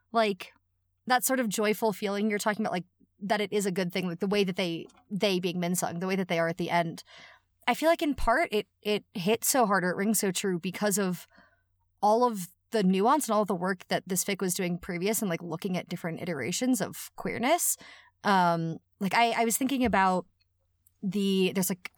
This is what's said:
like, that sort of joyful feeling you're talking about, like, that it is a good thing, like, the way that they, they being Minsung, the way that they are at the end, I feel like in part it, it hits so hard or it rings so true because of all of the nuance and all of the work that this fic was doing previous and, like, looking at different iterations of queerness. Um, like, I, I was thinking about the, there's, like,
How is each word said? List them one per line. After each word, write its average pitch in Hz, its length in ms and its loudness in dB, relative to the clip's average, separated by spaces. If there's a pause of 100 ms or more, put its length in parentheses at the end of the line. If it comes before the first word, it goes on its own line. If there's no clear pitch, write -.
(120)
like, 214 420 0 (520)
that 247 180 2
sort 262 160 2
of 226 100 0
joyful 208 420 0
feeling 202 380 -2
you're 208 80 0
talking 214 260 -2
about, - 80 -2
like, 180 140 -4 (340)
that 208 220 0
it 196 100 -4
is 202 140 0
a 202 40 0
good 180 220 -2
thing, 185 160 -2
like, 170 120 -6
the 202 60 -2
way 202 180 2
that 185 120 -2
they, 170 300 -4 (240)
they 196 300 2
being 180 200 -2
Minsung, 175 400 -2
the 185 60 -4
way 190 100 0
that 190 120 -2
they 170 100 0
are 165 100 2
at 165 80 -4
the 175 140 -4
end, 170 340 -2 (640)
I 240 60 2
feel 311 160 2
like 339 100 2
in 294 140 0
part 262 360 2
it, 208 160 -2 (140)
it 208 320 -2
hits 208 360 0
so 247 180 4
hard 190 180 2
or - 60 0
it - 60 -2
rings 202 220 0
so 196 120 0
true 185 280 -2
because 190 400 -2
of 185 280 -2 (760)
all 220 220 4
of 208 240 -2 (240)
the 220 100 2
nuance 196 460 4
and 220 60 0
all 214 80 4
of 190 60 -2
the 208 60 0
work 185 340 -4
that 180 180 -2
this 180 180 -2
fic 196 160 -2
was 185 120 0
doing 180 260 -2
previous 190 440 -2
and, 202 80 -2
like, 165 120 -4
looking 175 340 -6
at - 120 -6
different 170 320 -6
iterations 180 600 -2
of - 360 -6
queerness. 277 600 0 (480)
Um, 170 540 2 (200)
like, 190 160 -2
I, 233 160 4
I 233 140 0
was 226 120 0
thinking 262 280 0
about 185 420 2 (760)
the, 190 520 2
there's, 190 160 0
like, - 280 -8